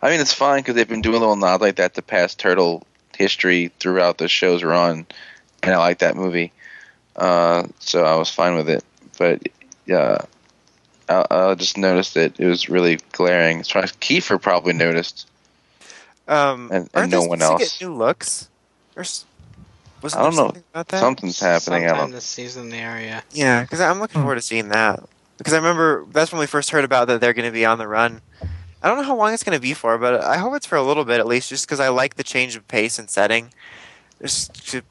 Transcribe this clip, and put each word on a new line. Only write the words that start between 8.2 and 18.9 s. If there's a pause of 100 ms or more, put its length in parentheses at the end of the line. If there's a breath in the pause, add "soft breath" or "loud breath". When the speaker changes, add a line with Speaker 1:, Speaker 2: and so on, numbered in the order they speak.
Speaker 1:
fine
with
it. (340)
But, (400)
yeah, (880)
I,
I
just
noticed
it.
It
was
really (140)
glaring.
As
far
as
Kiefer
probably
noticed. (1000 loud breath)
Speaker 2:
Um,
Speaker 1:
And,
and
Speaker 2:
aren't
Speaker 1:
no
Speaker 2:
they
Speaker 1:
one
Speaker 2:
supposed
to
Speaker 1:
else.
Speaker 2:
get
new
looks? (460)